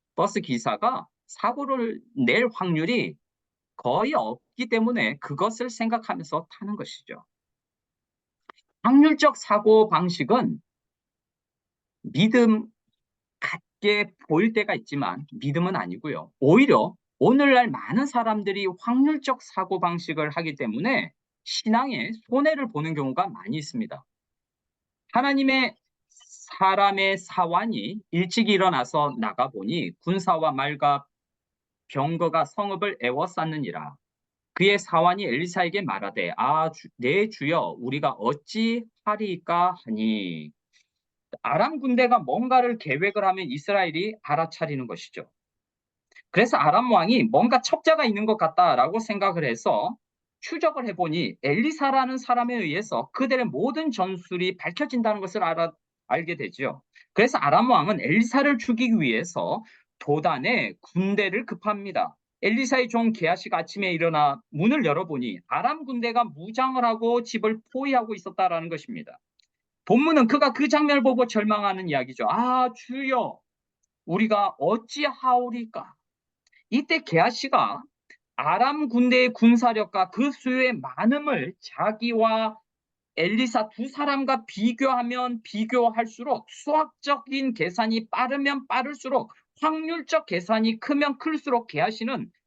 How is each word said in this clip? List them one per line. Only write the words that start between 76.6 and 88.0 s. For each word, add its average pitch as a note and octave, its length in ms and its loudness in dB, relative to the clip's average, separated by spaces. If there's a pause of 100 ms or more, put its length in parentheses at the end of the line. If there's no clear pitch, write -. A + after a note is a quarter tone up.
이때 D4+ 340 0
게하시가 F3 800 0 (540)
아람 B3 520 0
군대의 B3 440 4
군사력과 A3+ 800 4
그 C4+ 220 0
수의 B3+ 420 0
많음을 G#3+ 840 -2
자기와 A3 1000 -2 (580)
엘리사 G#3+ 540 0
두 B3 180 -8
사람과 C#4 580 -2
비교하면 B3 960 -2
비교할수록, A#3 1080 -2
수학적인 C#4 1040 -2
계산이 A3 560 -2